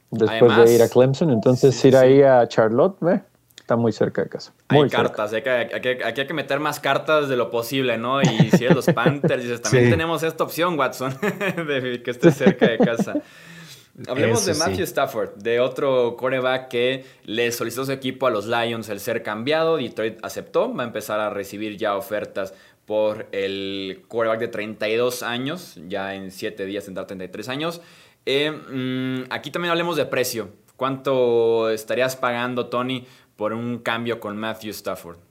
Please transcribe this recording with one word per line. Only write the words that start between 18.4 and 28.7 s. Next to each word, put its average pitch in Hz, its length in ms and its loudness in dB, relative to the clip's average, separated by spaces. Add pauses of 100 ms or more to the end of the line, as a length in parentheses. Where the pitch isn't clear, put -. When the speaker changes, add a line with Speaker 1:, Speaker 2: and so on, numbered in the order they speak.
Speaker 2:
Lions 117 400 -2
el 101 100 -8
ser 113 240 -4
cambiado. 151 540 -2
Detroit 113 460 -6
aceptó, 160 520 -4
va 143 80 -6
a 117 40 -6
empezar 107 340 -6
a 107 100 -2
recibir 101 460 -8
ya 104 200 -2
ofertas 98 560 -6 (340)
por 107 440 -2
el 98 800 -6
quarterback 113 320 -2
de 117 80 -4
treinta 107 400 -6
y 110 80 0
dos 120 260 -2
años, 127 560 -8 (100)
ya 98 280 -6
en 95 160 -12
siete 98 340 -8
días 98 180 -6
tendrá 95 220 -10
treinta 95 180 -12
y 90 40 -12
tres 104 200 -12
años. 156 320 -6 (460)
Eh, 143 240 0
mm, 127 840 -6